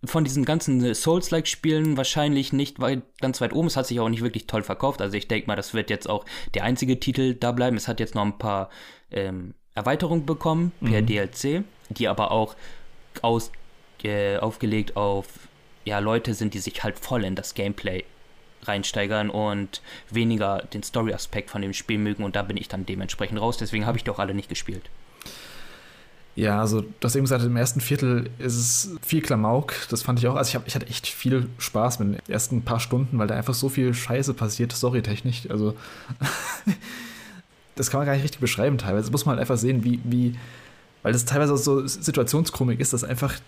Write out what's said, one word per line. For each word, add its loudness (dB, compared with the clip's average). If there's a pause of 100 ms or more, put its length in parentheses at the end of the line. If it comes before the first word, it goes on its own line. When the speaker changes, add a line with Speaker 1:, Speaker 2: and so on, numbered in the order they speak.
Speaker 1:
von 2
diesen 2
ganzen 2
Souls-like-Spielen 2
wahrscheinlich 2
nicht 0
weit, 0 (160)
ganz 0
weit 0
oben. 2
Es 0
hat 0
sich -2
auch 2
nicht 0
wirklich -2
toll 0
verkauft. 0
Also -2
ich -4
denk 0
mal, 0
das -6
wird -2
jetzt -2
auch 0 (280)
der -2
einzige 2
Titel 2
da 0
bleiben. 2
Es -4
hat -2
jetzt -4
noch 2
ein 0
paar, -2 (420)
ähm, -4 (220)
Erweiterungen 2
bekommen 2 (100)
per 4
Speaker 2:
Mhm. 4
Speaker 1:
D 4
L 0
C, 0 (260)
die 0
aber 2
auch 0 (680)
aus-, 2 (520)
äh, 0
aufgelegt 0
auf, 0 (580)
ja, 0
Leute 2
sind, 0
die -6
sich -6
halt -4
voll -2
in -2
das -8
Gameplay -4 (600)
reinsteigern 0
und -2 (280)
weniger 2 (100)
den -6
Story-Aspekt -2
von -4
dem -4
Spiel -2
mögen. 0
Und -4
da 2
bin -4
ich -6
dann -6
dementsprechend -4
raus. 0
Deswegen 0
habe 0
ich -2
die -2
auch -4
alle 0
nicht -4
gespielt. -6 (1500)
Speaker 2:
Ja, 4
also 4
du -4 (160)
hast 2
eben 4
gesagt, 4
im 2
ersten 2
Viertel 2
ist 0
es 0 (100)
viel 2
Klamauk. 2 (160)
Das 0
fand 2
ich 4
auch. 2
Also 2
ich -2
hab, -4
ich -6
hatte -4
echt -6
viel 0 (120)
Spaß 0
mit 2
den -8
ersten 0
paar 0
Stunden, 2
weil 2
da 2
einfach 0
so 0
viel 2
Scheiße 0
passiert, 0
storytechnisch. 0
Also 2 (880)
<laughs> -8
das -2
kann 2
man 2
gar 4
nicht 4
richtig -2
beschreiben 2
teilweise. 2
Das -2
muss 2
man 4
halt 0
einfach 2
sehen, 2
wie, 2
wie, 4 (680)
weil 4
das 2
teilweise 4
auch 4
so 2
Situationskomik 2
ist, 2
dass 0
einfach -2 (120)